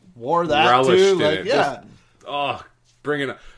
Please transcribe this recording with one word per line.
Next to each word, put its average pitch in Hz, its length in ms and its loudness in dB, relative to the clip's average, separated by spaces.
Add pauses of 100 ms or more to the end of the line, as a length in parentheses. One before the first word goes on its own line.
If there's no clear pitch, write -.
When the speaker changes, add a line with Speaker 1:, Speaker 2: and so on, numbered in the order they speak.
(160)
Speaker 1:
wore 165 320 -2
that, 151 240 2
Speaker 2:
relished 131 180 4 (140)
Speaker 1:
too. 196 100 4
Speaker 2:
in 180 60 0
Speaker 1:
Like, - 200 0
Speaker 2:
it. - 60 -10
Speaker 1:
yeah. 453 80 -2 (220)
Speaker 2:
Just, - 120 -20 (400)
oh, 139 380 -6 (380)
bring 147 180 -4
it 135 80 -6
up. - 100 -12 (180)